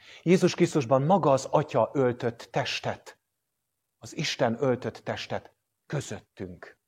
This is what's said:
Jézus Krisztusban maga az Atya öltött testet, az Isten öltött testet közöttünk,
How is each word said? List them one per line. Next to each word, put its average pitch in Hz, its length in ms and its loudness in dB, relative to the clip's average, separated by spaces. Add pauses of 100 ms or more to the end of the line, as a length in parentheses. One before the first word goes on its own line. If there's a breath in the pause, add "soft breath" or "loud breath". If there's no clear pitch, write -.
(220 soft breath)
Jézus 175 320 4
Krisztusban 135 480 2
maga 156 280 4
az 131 200 2
Atya 135 420 2
öltött 123 580 -2
testet, - 680 -6 (800)
az - 180 -16
Isten 123 460 -2
öltött 120 340 -2
testet - 580 -10 (320)
közöttünk, - 1000 -10